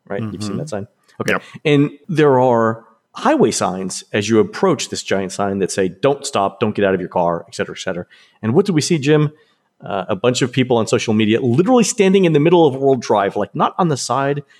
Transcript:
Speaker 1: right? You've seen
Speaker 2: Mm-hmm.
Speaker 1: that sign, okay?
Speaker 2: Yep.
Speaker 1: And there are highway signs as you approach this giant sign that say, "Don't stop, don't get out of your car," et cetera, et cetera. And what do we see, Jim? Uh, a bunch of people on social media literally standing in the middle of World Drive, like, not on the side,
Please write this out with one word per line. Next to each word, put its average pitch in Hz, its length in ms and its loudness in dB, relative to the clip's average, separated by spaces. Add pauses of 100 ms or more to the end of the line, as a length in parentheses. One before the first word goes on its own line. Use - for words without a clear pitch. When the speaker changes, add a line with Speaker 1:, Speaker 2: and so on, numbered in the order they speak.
Speaker 1:
right? 101 160 -8
You've 104 220 -10
seen 101 80 -8
Speaker 2:
Mm-hmm. 92 60 -6
Speaker 1:
that 78 100 -10
sign, 104 180 -8 (340)
okay? 180 120 -4
Speaker 2:
Yep. 180 100 -4 (220)
Speaker 1:
And 147 260 2 (180)
there 147 320 4
are 113 440 2 (300)
highway 247 360 2
signs 95 640 -4
as 104 160 -2
you 113 100 4
approach - 520 0
this - 120 -8
giant 98 300 -4
sign 101 260 -4
that 92 140 -2
say, 95 160 0
"Don't 139 360 -2
stop, 98 360 -2
don't 107 160 0
get 101 80 2
out 95 100 2
of 90 60 0
your 87 100 -8
car," 85 380 -2
et - 80 -20
cetera, 92 180 -6
et - 60 -14
cetera. 87 260 -8 (360)
And 110 120 -2
what 190 100 4
do 196 80 -2
we 151 80 2
see, 170 200 0
Jim? 151 320 2 (500)
Uh, 95 280 -6
a 107 40 -2
bunch 123 280 0
of 123 100 -2
people 123 240 0
on 110 100 0
social 107 280 -2
media 110 260 2
literally 185 420 2
standing 190 440 2
in 160 80 2
the 147 40 4
middle 165 280 4
of 131 100 0
World 135 240 2
Drive, 101 340 0
like, 101 200 -4
not 190 240 -2
on 185 100 2
the 143 80 -2
side, 139 460 -2 (180)